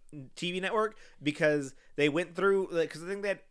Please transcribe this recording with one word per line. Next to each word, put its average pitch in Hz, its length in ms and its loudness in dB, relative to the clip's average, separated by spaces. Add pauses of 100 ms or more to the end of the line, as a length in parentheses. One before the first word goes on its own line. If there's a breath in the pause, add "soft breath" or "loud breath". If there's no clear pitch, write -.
(360)
T 175 160 -4
V 180 100 -4
network 214 360 0 (240 loud breath)
because 147 540 0 (200 soft breath)
they 143 140 4
went 165 260 -2
through, 190 360 2
like, 160 180 0
'cause 156 140 -12
I 175 40 -12
think 202 140 -8
they 202 60 -4
had 190 240 -4